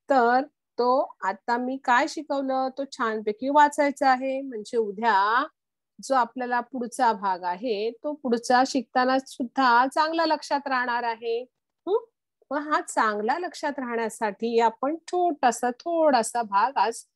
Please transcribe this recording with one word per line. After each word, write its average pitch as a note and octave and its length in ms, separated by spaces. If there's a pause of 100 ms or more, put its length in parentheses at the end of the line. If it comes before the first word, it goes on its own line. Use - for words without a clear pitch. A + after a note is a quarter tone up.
(100)
तर B3 300 (380)
तो B3+ 420
आता G#3+ 360
मी B3+ 200
काय C4+ 320
शिकवलं C4+ 600 (100)
तो C#4 60
छानपैकी A3 640
वाचायचा C#4+ 640
आहे, C4 300
म्हणजे B3 360
उद्या A3 680 (580)
जो C4+ 100
आपल्याला B3 460
पुढचा A#3+ 520
भाग F#3+ 300
आहे G3+ 480
तो D4 220
पुढचा B3 540
शिकताना C4 520
सुद्धा B3+ 680
चांगला D#4+ 400
लक्षात D4 400
राहणार B3 360
आहे. A#3 400 (460)
हं? A4 160 (460)
मग C4+ 80
हा A#3 220
चांगला A3 580
लक्षात E4 400
राहण्यासाठी A3+ 840
आपण B3 360
छोटासा, D#4+ 720
थोडासा C4+ 720
भाग G#3 340
आज A3 280 (120)